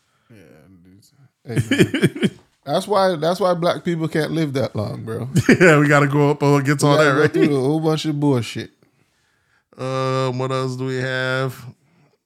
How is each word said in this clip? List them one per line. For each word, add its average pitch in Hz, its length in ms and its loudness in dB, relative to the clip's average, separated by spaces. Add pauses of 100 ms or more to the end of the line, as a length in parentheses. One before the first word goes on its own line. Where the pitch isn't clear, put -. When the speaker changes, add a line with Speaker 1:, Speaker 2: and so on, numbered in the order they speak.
(280)
Speaker 1:
Yeah, 113 80 -20 (480)
dude. - 880 -8
Hey, - 60 -2
man. - 580 0
Speaker 2:
<laughs> - 60 -20 (260)
Speaker 1:
That's 180 200 -2
why, 190 300 2
that's 170 240 -2
why 180 140 2
black 170 300 -2
people 160 220 -2
can't 151 260 -2
live 151 200 -2
that 131 240 -4
long, 107 260 -6
bro. 113 260 -10 (100)
Speaker 2:
<laughs> - 220 4
Yeah, 165 180 8
we 147 100 4
gotta 143 180 4
grow 143 240 2
up 147 120 -2
against 143 420 2
Speaker 1:
We 147 60 4
Speaker 2:
all 143 80 4
Speaker 1:
gotta 151 100 4
Speaker 2:
that, 135 60 2
Speaker 1:
go 143 80 2
Speaker 2:
right? 151 100 2
Speaker 1:
through 156 240 2
a 131 40 0
whole 151 200 0
bunch 156 240 -2
of 147 160 -4
bullshit. 123 500 -2 (1080)
Speaker 2:
Um, 131 600 -2
what 131 140 -2
else 131 240 -4
do 127 80 -6
we 131 120 -4
have? 131 680 -4 (600)